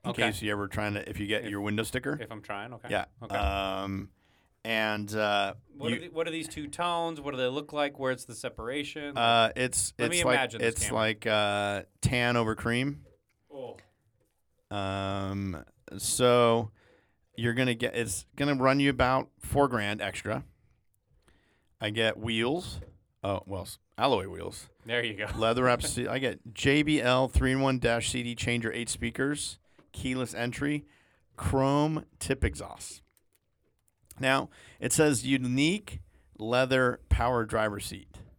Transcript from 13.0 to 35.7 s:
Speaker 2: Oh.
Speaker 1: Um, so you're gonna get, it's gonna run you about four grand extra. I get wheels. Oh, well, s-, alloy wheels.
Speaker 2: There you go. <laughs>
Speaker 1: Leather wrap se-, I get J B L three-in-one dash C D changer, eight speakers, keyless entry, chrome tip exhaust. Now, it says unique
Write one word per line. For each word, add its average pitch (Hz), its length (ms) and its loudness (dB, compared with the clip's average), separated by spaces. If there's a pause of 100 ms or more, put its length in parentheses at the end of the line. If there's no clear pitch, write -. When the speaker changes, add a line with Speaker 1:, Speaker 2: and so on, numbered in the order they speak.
Speaker 2:
Oh. 127 240 -12 (920)
Speaker 1:
Um, 98 920 -4 (340)
so 120 760 4 (640)
you're 117 200 0
gonna 127 180 2
get, 113 220 -2
it's 110 300 -4 (100)
gonna 143 200 0
run 131 240 4
you 139 100 4
about 131 400 2 (100)
four - 280 2
grand 107 340 -2
extra. 104 420 -4 (1400)
I 107 80 0
get 110 300 2
wheels. 117 600 0 (440)
Oh, 98 240 -2
well, 92 160 -8
s-, - 160 -14 (180)
alloy 110 300 2
wheels. 87 420 -12 (160)
Speaker 2:
There 117 180 -2
you 110 120 -4
go. 104 160 -6
<laughs> 117 60 -6
Speaker 1:
Leather 117 260 4
wrap 120 180 4
se-, - 260 -4
I 123 120 -2
get 120 340 -4
J 147 300 4
B 147 180 2
L 127 260 4
three-in-one 131 520 2
dash 117 320 0
C 123 100 -2
D 120 140 -6
changer, 117 360 0
eight 117 180 -6
speakers, 135 680 -4 (340)
keyless 127 440 -4
entry, 143 500 -4 (500)
chrome 147 680 2 (140)
tip - 240 0
exhaust. - 580 -6 (1160)
Now, 135 300 2 (300)
it 123 140 -2
says 143 320 4
unique 135 760 2 (360)